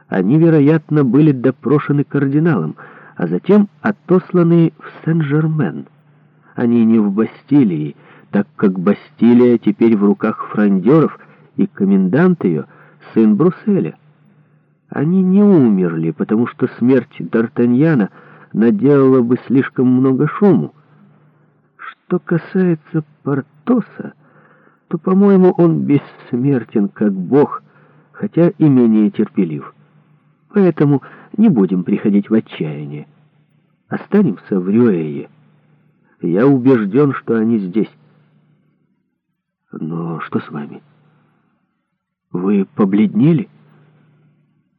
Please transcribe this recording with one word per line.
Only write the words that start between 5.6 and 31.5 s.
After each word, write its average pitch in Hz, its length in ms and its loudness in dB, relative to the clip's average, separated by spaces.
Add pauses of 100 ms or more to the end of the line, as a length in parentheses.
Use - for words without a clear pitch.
Они 117 320 0
не 113 140 2
в 104 120 0
Бастилии, 98 840 -2 (340)
так 101 160 -2 (120)
как 95 200 -2
Бастилия 117 800 2
теперь 113 380 0
в 101 80 -2
руках 104 460 -2
фрондёров, 107 680 0 (380)
и 101 100 -2
комендант 101 800 0
её, 78 220 -2 (480)
сын 110 220 2
Брусселя. 170 600 -2 (960)
Они 170 340 -2
не 185 180 2
умерли, 95 720 2
потому 107 360 -2
что - 200 -6 (100)
смерть 123 420 -2
Д'Артаньяна 120 880 0 (440)
наделала 131 680 2
бы 120 160 -2 (100)
слишком 127 400 -2
много 131 400 0
шуму. 165 460 0 (1040)
Что - 420 -8
касается 165 840 -4 (200)
Портоса, - 920 -6 (760)
то, 175 80 -6
по-моему, 190 540 2
он 160 340 0
бессмертен, 127 1040 -4
как 107 240 -4
бог, - 500 -2 (480)
хотя 160 380 -2
и 151 200 0
менее 110 400 2
терпелив. 87 640 -6 (800)
Поэтому 160 480 2 (340)
не 220 140 4
будем 92 340 0